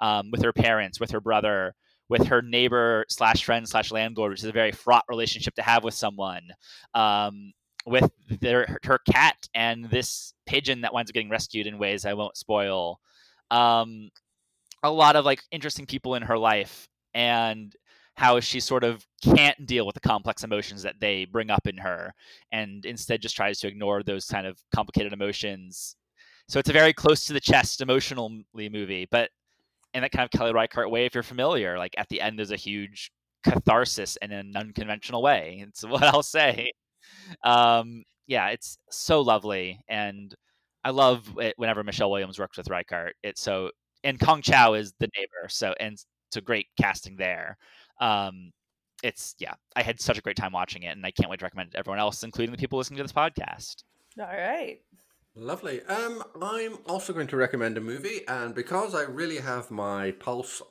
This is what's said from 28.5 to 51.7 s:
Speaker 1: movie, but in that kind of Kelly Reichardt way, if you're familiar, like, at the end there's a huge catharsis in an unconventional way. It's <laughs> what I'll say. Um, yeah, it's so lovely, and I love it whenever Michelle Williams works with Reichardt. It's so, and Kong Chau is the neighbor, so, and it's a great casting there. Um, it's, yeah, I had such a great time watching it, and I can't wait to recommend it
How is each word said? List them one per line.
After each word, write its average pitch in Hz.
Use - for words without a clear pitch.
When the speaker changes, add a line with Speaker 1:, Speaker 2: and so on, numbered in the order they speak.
Speaker 1:
movie, 98
but 117
in 127
that 135
kind 131
of 123
Kelly 117
Reichardt 113
way, 117
if -
you're 123
familiar, 123
like, 90
at 104
the -
end 107
there's 104
a 104
huge 101
catharsis 117
in 104
an 101
unconventional 107
way. 98
It's 104
<laughs> -
what 131
I'll 143
say. 123
Um, 117
yeah, 113
it's -
so 160
lovely, 101
and 101
I 131
love 127
it 113
whenever 113
Michelle 101
Williams 98
works 95
with 90
Reichardt. 87
It's 101
so, 95
and 135
Kong 151
Chau 123
is 107
the 110
neighbor, 92
so, 95
and 107
it's -
a 110
great 104
casting 95
there. 90
Um, 98
it's, -
yeah, -
I 123
had 117
such -
a -
great 101
time 95
watching 90
it, 87
and 95
I 95
can't 95
wait 92
to 95
recommend 92
it -